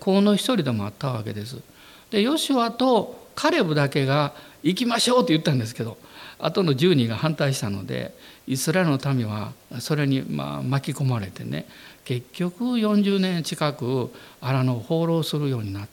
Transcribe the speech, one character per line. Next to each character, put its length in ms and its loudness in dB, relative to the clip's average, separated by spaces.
膏 200 4
の 140 6
一 100 0
人 40 2
で 120 0
も 160 0
あ 40 -6
っ 60 -16
た 160 -4
わ 120 -6
け 80 -6
で 120 -8
す。 120 -12
で、 120 2
ヨ 140 2
シ 160 -2
ュ 100 2
ア 80 0
と 640 0
カ 160 0
レ 120 4
ブ 120 2
だ 140 4
け 180 0
が 280 2
「行 160 2
き 80 0
ま 140 0
し 100 2
ょ 100 6
う」 40 6
っ 20 -4
て 60 2
言 80 4
っ 20 -10
た 100 2
ん 60 2
で 80 -2
す 80 -8
け 80 -6
ど、 140 -8
あ 80 0
と 140 0
の 100 2
十 200 4
二 120 4
が 100 -2
反 200 0
対 180 0
し 60 -6
た 100 -2
の 160 -6
で、 260 -6
イ 80 0
ス 160 -2
ラ 100 4
エ 20 4
ル 60 4
の 240 0
民 140 0
は 240 -6
そ 160 -2
れ 140 0
に、 140 2
ま 360 -6
あ、 40 -6
巻 300 -2
き 40 -6
込 80 -2
ま 160 2
れ 80 -6
て 160 -12
ね、 220 -6
結 280 -6
局 480 -2
四 240 4
十 160 2
年 240 0
近 280 -2
く 380 -2
荒 240 0
野 120 2
を 40 -4
放 260 0
浪 160 0
す 140 -4
る 120 0
よ 120 -2
う 20 -6
に 100 -6
な 120 -10
っ 80 -16